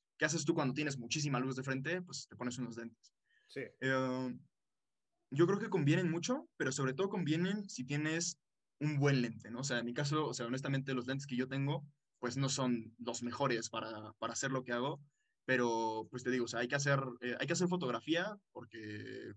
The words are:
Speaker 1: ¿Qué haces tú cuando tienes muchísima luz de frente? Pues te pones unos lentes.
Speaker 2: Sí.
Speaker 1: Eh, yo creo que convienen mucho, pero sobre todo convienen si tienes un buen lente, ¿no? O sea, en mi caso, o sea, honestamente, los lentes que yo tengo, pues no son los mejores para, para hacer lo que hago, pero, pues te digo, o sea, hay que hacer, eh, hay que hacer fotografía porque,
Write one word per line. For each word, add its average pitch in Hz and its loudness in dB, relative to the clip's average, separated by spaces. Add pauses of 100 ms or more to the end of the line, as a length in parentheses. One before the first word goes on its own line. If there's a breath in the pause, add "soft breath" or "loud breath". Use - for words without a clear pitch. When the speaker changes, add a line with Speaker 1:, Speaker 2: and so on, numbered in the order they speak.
(180)
Speaker 1:
¿Qué 151 2
haces 151 0
tú 170 4
cuando 139 2
tienes 139 0
muchísima 139 0
luz 131 0
de 131 -4
frente? 139 0
Pues 175 -10
te - -16
pones 123 -4
unos 117 -6
lentes. - -12 (360 soft breath)
Speaker 2:
Sí. 139 -8 (200)
Speaker 1:
Eh, 131 0 (920)
yo 156 6
creo 196 2
que 220 -2
convienen 170 4
mucho, 247 0
pero 131 0
sobre 131 0
todo 190 0
convienen 185 0
si 127 -8
tienes 156 -2 (420)
un 151 2
buen 139 6
lente, 110 -4
¿no? 117 -6
O 131 -2
sea, 120 0
en 117 -4
mi 120 -4
caso, 147 2
o 123 -2
sea, 120 -4
honestamente, 135 -2
los 117 -2
lentes 139 -2
que 123 -4
yo 127 2
tengo, 139 0 (340)
pues 123 -2
no 135 2
son 120 0
los 120 -4
mejores 120 0
para, 110 -6
para 113 -2
hacer 135 -2
lo 127 -2
que 123 -4
hago, 131 0 (440)
pero, 113 2
pues 120 -8
te 123 2
digo, 123 2
o - -6
sea, 117 -2
hay 123 0
que 147 0
hacer, 139 4 (200)
eh, 120 -2
hay 143 0
que 160 0
hacer 180 4
fotografía 170 0 (160)
porque, 107 -10